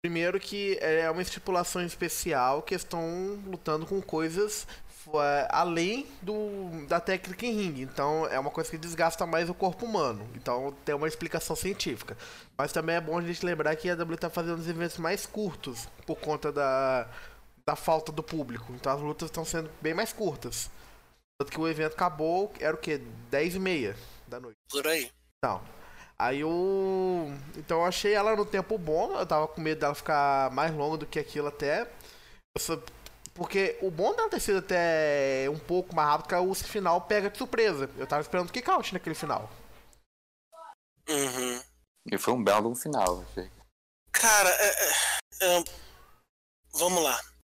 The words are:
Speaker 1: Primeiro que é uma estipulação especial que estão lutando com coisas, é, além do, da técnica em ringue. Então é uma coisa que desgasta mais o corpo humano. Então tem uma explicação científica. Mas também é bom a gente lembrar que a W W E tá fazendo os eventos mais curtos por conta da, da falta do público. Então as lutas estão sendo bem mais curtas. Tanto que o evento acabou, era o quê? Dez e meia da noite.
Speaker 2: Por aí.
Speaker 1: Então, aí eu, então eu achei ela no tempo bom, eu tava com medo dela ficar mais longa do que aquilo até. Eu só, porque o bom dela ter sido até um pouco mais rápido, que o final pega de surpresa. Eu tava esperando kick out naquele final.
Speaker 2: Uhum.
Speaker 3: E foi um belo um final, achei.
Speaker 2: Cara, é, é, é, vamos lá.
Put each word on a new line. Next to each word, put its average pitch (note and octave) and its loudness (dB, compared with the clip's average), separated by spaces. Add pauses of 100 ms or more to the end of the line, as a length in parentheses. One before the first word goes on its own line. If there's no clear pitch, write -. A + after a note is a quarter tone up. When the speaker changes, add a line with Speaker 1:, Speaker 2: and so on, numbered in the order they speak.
Speaker 1:
Primeiro E3+ 0
que G3+ -2
é D#3+ 4
uma E3+ 0
estipulação F3+ 0
especial D#3 0
que - -4
estão F3+ -4
lutando D#3+ -2
com G3 -2
coisas, E3 -2 (480)
é, C#3+ 4
além F3+ 2 (140)
do, G3 -4
da E3+ 4
técnica F#3 -2
em A#3+ 2
ringue. F3+ 0
Então D3 0
é C3 0
uma C#3 0
coisa D#3+ -4
que E3 -8
desgasta E3 0
mais E3 2
o F3+ -2
corpo F#3+ 0
humano. B2+ 0
Então C3+ -2
tem D3+ 0
uma D3 0
explicação D#3+ -4
científica. F3 -4 (400)
Mas C#3 0
também E3 0
é E3+ 2
bom D#3+ -2
a F3 -2
gente E3+ -4
lembrar D#3 2
que F3+ -4
a F3 2
W E3+ -2
W E3 -4
E E3+ -6
tá E3 -2
fazendo E3+ -2
os E3 -6
eventos E3+ -4
mais F3 0
curtos D3 -6 (180)
por D#3 -4
conta D3+ -2
da, C3+ 2 (580)
da D3 2
falta D#3 2
do D#3 -4
público. B2+ -6
Então C3+ 0
as C#3+ 0
lutas D3+ -4
estão D#3+ -4
sendo D#3+ -4 (100)
bem D#3 0
mais G#3+ 0
curtas. D3 -4 (680)
Tanto C#3 -2
que - -8
o D#3+ 2
evento D#3 0
acabou, F3 0
era D#3 2
o - -10
quê? D3+ -2 (320)
Dez D#3+ 2
e F#3+ -2
meia E3+ 0 (320)
da A#2+ -12
noite. B2 -16 (120)
Speaker 2:
Por C#3 -2
aí. D#3 0 (280)
Speaker 1:
Então, G#2 0 (560)
aí C3 2
eu, F#3 2 (280)
então D#3+ 0
eu E3+ 4
achei F#3 2
ela G#3+ 4
no G#3 2
tempo G3+ -2
bom, F3 0
eu F#3 0
tava D#3 2
com - -10
medo D#3 0
dela C#3+ 2
ficar C#3 2
mais D3+ 2
longa D#3 -2
do D3 -6
que - -4
aquilo D3 -2
até. D3+ 0 (720)
Eu - -2
só, D#3+ -2 (540)
porque F#3 0
o F#3+ 0
bom F#3 2
dela A#4 2
ter - -2
sido G3 2
até D3+ 2
um D3+ -4
pouco F3+ -2
mais D#3 4
rápido, D3+ 2
que G3 0
o F#3 2
final F#3+ 2
pega G#3 2
de G3+ -6
surpresa. G#3 2
Eu C3 -4
tava D3 0
esperando F3 -2
kick - -4
out E4 2
naquele E3+ -4
final. C3 -4 (1600)
Speaker 2:
Uhum. B2+ -2 (520)
Speaker 3:
E G2 0
foi A#2 2
um B2 0
belo G#2 6
um B2 -2
final, G2 0
achei. F#2 -10 (600)
Speaker 2:
Cara, G#3 8
é, G3 6
é, - 2
é, E3+ 2 (1080)
vamos F3 4
lá. C3 2 (240)